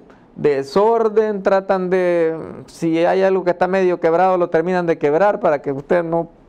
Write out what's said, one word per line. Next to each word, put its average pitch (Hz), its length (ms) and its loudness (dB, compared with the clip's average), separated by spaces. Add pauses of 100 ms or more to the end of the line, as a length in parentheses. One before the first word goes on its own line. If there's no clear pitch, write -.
(360)
desorden, 208 1040 0
tratan 190 480 0
de, 175 480 0 (280)
si 165 380 -2
hay 180 180 2
algo 190 220 0
que 175 60 0
está 170 180 0
medio 180 320 0
quebrado, 180 380 2
lo 175 100 0
terminan 170 380 -2
de 165 100 0
quebrar 170 440 0
para 151 200 0
que 143 120 -6
usted 175 320 -2
no, 165 260 -4 (180)